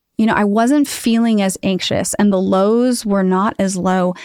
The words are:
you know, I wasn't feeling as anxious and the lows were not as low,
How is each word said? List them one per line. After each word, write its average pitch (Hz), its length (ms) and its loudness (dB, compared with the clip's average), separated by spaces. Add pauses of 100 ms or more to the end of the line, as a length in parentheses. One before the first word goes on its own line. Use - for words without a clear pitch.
(180)
you 220 80 2
know, 226 80 2
I 208 120 0
wasn't 240 420 2
feeling 226 540 0
as 190 200 -2
anxious - 540 -2
and 208 160 2
the 190 100 0
lows 214 640 0
were 196 180 0
not 185 360 0
as 196 160 -2
low, 180 500 0